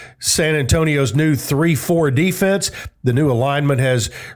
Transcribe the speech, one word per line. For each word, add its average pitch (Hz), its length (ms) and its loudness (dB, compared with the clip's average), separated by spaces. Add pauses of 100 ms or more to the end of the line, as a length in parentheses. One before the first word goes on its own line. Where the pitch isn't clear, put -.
(180)
San 160 360 0
Antonio's 147 600 0
new 151 220 2
three 147 380 0
four 160 360 0
defense. 185 600 0 (340)
The 127 80 2
new 143 180 2
alignment 139 500 0
has 127 300 0 (260)